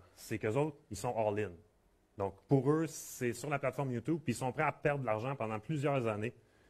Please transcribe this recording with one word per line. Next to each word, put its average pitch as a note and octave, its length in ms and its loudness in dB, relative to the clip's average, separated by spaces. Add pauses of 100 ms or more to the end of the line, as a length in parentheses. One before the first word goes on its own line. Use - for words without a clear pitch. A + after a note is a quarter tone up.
(160)
c'est - 220 -6
qu'eux A2 180 0
autres, D3+ 220 2 (120)
ils G#2 80 -8
sont B2 200 -2
all-in. G#2 340 2 (640)
Donc, G2 180 -2 (120)
pour C3+ 240 6
eux, D#3+ 160 4
c'est - 460 -4
sur D3 160 -8
la C#3+ 100 0
plateforme C3+ 320 -2
YouTube, C3+ 320 -2
puis A#2+ 100 0
ils A2 40 -2
sont B2+ 160 -2
prêts D3 100 0
à D3 80 2
perdre C#3+ 300 0
de B2+ 40 -4
l'argent A2+ 300 0
pendant A2 240 -2
plusieurs C#3 480 0
années G#2+ 260 -2 (360)